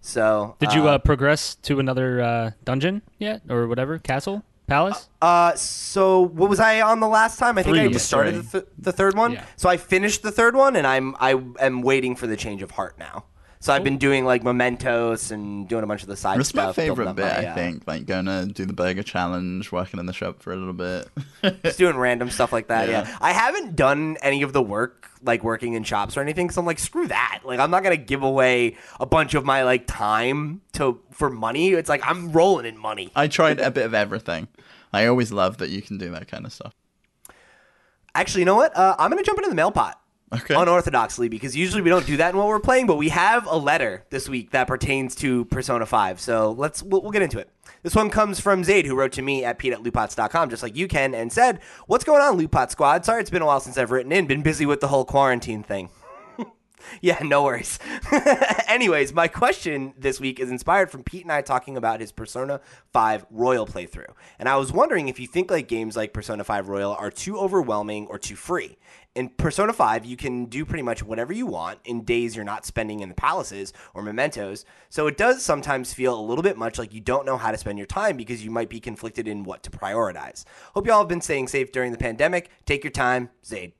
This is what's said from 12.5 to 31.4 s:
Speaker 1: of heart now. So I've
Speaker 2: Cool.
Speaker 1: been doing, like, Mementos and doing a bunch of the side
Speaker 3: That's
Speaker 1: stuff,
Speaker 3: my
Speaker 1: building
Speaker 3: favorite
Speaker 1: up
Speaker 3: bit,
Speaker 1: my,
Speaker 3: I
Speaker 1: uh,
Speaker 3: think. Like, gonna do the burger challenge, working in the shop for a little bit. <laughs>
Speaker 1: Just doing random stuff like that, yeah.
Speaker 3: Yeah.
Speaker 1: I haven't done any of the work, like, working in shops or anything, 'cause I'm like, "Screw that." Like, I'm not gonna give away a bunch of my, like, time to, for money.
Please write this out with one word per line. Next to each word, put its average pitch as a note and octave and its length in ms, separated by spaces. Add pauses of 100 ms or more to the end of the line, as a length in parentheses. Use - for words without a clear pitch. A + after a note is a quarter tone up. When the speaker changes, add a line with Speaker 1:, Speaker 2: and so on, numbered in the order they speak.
Speaker 1:
of F#2 80
heart - 280
now. E2 280 (360)
So C#3+ 120
I've C#3 60
Speaker 2:
Cool. - 40
Speaker 1:
been C#3 140
doing, C#3 260
like, B2 180
Mementos A#2+ 880
and G2+ 380
doing A2+ 160
a - 20
bunch G#2 140
of F#2 80
the G2 80
side G2 220
Speaker 3:
That's C#3 100
Speaker 1:
stuff, - 80
Speaker 3:
my F#2+ 160
Speaker 1:
building D#3 200
Speaker 3:
favorite A2 160
Speaker 1:
up F#2+ 80
Speaker 3:
bit, G2 80
Speaker 1:
my, - 180
Speaker 3:
I - 20
Speaker 1:
uh, E2+ 100
Speaker 3:
think. F2 320
Like, D#2 200
gonna F#2 400
do G2+ 180
the F#2+ 80
burger F#2 300
challenge, F2+ 680
working F#2 300
in F2 60
the F#2 80
shop - 260
for F2+ 140
a - 20
little F#2 160
bit. F2+ 380 (320)
<laughs> F#3+ 200
Speaker 1:
Just E3 140
doing F3 220
random B2 320
stuff A#2+ 240
like A2+ 140
that, A2+ 200
yeah. G#2 140
Speaker 3:
Yeah. - 180
Speaker 1:
I E3 120
haven't A#3+ 440
done D3+ 460
any C#3 180
of C#3 140
the C#3 80
work, A2 480 (120)
like, A#2 220
working A#2 300
in A2 100
shops G2+ 320
or C#3 60
anything, D#3 260
'cause - 80
I'm F3 80
like, E3 140
"Screw E4 300
that." A2 360
Like, B2+ 160
I'm D3 100
not F#3 120
gonna F3+ 160
give C3+ 240
away B2+ 560 (200)
a B2+ 60
bunch D3+ 300
of C#3 100
my, C3+ 180
like, B2+ 240
time C3 760 (100)
to, B2+ 260 (120)
for - 180
money. B2+ 440